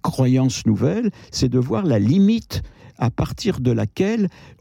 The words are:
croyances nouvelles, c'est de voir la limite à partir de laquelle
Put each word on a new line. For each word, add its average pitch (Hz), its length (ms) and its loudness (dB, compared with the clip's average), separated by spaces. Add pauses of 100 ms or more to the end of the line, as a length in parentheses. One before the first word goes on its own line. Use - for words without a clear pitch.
croyances 131 640 0
nouvelles, 156 440 0 (200)
c'est - 180 -2
de 120 100 0
voir 185 280 -2
la 117 120 2
limite 196 600 2 (380)
à 117 120 0
partir - 500 -4
de 123 100 2
laquelle 190 580 0 (320)